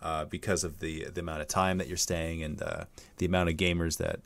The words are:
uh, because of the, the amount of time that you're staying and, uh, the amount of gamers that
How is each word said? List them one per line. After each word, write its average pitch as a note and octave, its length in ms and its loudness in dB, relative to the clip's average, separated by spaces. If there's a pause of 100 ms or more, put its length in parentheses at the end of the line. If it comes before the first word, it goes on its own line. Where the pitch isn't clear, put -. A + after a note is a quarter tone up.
uh, D#2 260 -2
because F#2 360 0
of D#2 160 -6
the, D#2+ 280 -6
the E2+ 160 -6
amount D#2+ 180 -4
of D2+ 80 -4
time F#2+ 300 4
that E2 100 -2
you're F2 80 -4
staying E2 480 0
and, D2+ 180 -6
uh, D#2 220 -4 (320)
the F#2 100 2
amount F2+ 220 4
of D#2+ 80 2
gamers E2+ 420 2
that - 280 0